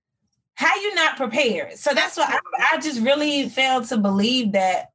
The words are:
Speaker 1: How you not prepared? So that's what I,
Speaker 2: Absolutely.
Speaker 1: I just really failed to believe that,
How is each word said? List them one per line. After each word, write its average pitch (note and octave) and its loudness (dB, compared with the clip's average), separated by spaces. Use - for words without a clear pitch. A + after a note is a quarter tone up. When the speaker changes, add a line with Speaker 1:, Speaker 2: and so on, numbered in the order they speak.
Speaker 1:
How E4 2
you G4+ -4
not D#4+ 2
prepared? A#3 -2
So C#4+ 0
that's - -2
what D#4 2
I, A#3 -2
Speaker 2:
Absolutely. - -2
Speaker 1:
I D#4 -2
just C4+ -4
really C#4+ 2
failed C4 0
to B3+ -4
believe G#3 2
that, F#3+ 0